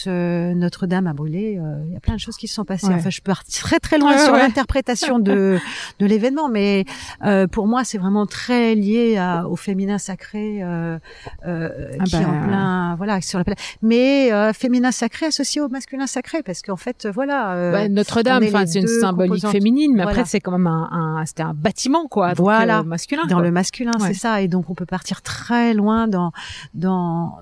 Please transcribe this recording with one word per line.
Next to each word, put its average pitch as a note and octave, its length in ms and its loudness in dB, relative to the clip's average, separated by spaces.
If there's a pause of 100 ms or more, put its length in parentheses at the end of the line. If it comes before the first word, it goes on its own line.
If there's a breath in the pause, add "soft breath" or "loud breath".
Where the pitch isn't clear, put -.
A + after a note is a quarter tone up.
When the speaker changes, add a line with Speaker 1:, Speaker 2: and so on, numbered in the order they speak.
Speaker 1:
euh, F3 460 0
Notre-Dame F3 520 0
a E3 60 -2
brûlé, D#3+ 460 -4
euh, D3+ 280 -6
il E3+ 60 -8
y F3 40 -10
a - 40 -12
plein - 140 -2
de G#3+ 60 -6
choses - 160 -12
qui A3 120 -12
se - 80 -10
sont G#3+ 80 -4
passées. G3 240 -2
Speaker 2:
Ouais. F#3 60 4
Speaker 1:
Enfin, F3 160 0
je - 100 -8
peux F#3+ 100 -4
partir - 320 -6
très, E4 160 0
très - 200 2
loin C#4+ 180 6
Speaker 2:
Ouais, D4 80 6
Speaker 1:
sur C#4 80 6
Speaker 2:
ouais. C4+ 80 6
Speaker 1:
l'interprétation C4 800 2
de, F#3+ 360 4 (220 loud breath)
Speaker 2:
<laughs> - 220 -12
Speaker 1:
de G3+ 60 4
l'événement. B3+ 420 2
Mais, G3+ 360 2 (400 loud breath)
euh, G3 220 4
pour G3+ 220 -2
moi, B3 160 2
c'est - 140 -6
vraiment G3 280 2
très A#3 480 0
lié A3 440 2
à, F3+ 300 -2
au F3 60 -4
féminin G3 440 -4
sacré, G#3 680 -8
euh, E3+ 340 -4 (480 loud breath)
euh, E3 540 -6
Speaker 2:
Ah F#3 40 0
Speaker 1:
qui F3 120 0
est D#3+ 80 2
en F3+ 80 2
Speaker 2:
ben. D3+ 160 -2
Speaker 1:
plein, F#3 480 0
voilà, G3 240 -2
sur - 180 -4
la F3+ 60 0
pla-, G3+ 100 -2 (280 loud breath)
mais, B3 500 4
euh, G#3+ 200 2
féminin B3 380 0
sacré - 360 -4
associé D4 340 -2
au D4 80 -2
masculin C4+ 400 -6
sacré, C#4+ 340 -6
parce - 200 -8
qu'en F#3+ 140 -6
fait, A#3+ 300 -8 (140)
voilà, C4+ 340 -2
euh, F3 180 0
Speaker 2:
Bah, G#3 160 0
Notre-Dame, A3+ 540 2
Speaker 1:
on A3 40 6
est - 20 0
Speaker 2:
enfin, G3+ 140 2
Speaker 1:
les F#3+ 40 2
Speaker 2:
c'est E3 140 0
une F#3+ 60 4
Speaker 1:
deux A#3 140 2
Speaker 2:
symbolique F#3 340 2
Speaker 1:
composantes. G3+ 180 0
Speaker 2:
féminine, A#3+ 420 4
mais G3 80 4
après, G#3 120 0
Speaker 1:
Voilà. A#3+ 120 0
Speaker 2:
c'est - 140 0
quand F3+ 120 -4
même F3+ 140 2
un, D#3+ 220 0 (320)
un, D#3 60 -4
c'était - 160 -8
un D#3+ 100 -4
bâtiment, B3 560 -2
quoi, F#3+ 220 2
donc, F3+ 140 0
Speaker 1:
Voilà. A3 360 4
Speaker 2:
euh, - 20 0
masculin, E3 460 -4
Speaker 1:
Dans F3+ 80 2
Speaker 2:
quoi. E3+ 80 4
Speaker 1:
le F3 60 2
masculin, F#3+ 500 0
Speaker 2:
Ouais. G3 80 0
Speaker 1:
c'est G3 120 0
ça. A3 200 0
Et F#3+ 80 0
donc, F3 220 -2
on D#3+ 40 -8
peut F3 120 -8
partir - 340 -8
très A#3 540 0
loin A3 340 2
dans, F3+ 240 0 (400 loud breath)
dans, E3+ 680 -2